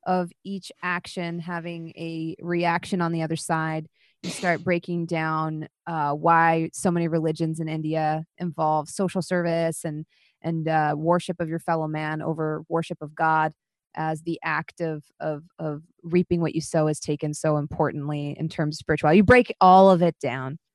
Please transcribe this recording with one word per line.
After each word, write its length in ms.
of 260
each 280
action 580
having 520
a 500
reaction 600
on 100
the 100
other 140
side. 520
You 80
start 320
breaking 440
down, 600
uh, 260
why 600
so 180
many 160
religions 520
in 80
India 560
involve 500
social 340
service 640
and, 220
and, 240
uh, 300
worship 420
of 100
your 100
fellow 280
man 340
over 480
worship 320
of 140
God 360
as 260
the 220
act 360
of, 240
of, 240
of 220
reaping 360
what 160
you 60
sow 260
is 120
taken 340
so 240
importantly 840
in 80
terms 280
of 40
spirituality. 380
You 60
break 360
all 320
of 120
it 160
down. 400